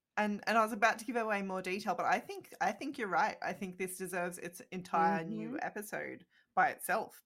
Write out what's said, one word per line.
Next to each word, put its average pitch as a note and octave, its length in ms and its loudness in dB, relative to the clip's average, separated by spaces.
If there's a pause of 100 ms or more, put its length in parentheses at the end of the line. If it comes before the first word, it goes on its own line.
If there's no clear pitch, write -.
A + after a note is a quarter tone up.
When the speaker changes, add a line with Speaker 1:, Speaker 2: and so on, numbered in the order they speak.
(180)
Speaker 1:
And, G#3 300 0
and A3 100 4
I A3+ 60 6
was G#3+ 100 0
about G#3+ 260 4
to A3 60 -12
give B3+ 100 -4
away A3 280 0
more F#3 180 -2
detail, F#3+ 340 -2
but E3+ 120 0
I F#3 120 6
think, G4 400 -10
I F3+ 120 4
think C#4 260 -6
you're A3+ 100 -2
right. F3+ 360 2
I F3+ 100 -2
think F3+ 240 -6
this F#3 200 -4
deserves F3+ 420 -4
its E3+ 200 -10 (120)
entire E3 520 2
new A3 260 -6
Speaker 2:
Mm-hmm. B3+ 120 -6
Speaker 1:
episode D3+ 640 -6 (300)
by D3+ 140 6
itself - 560 -2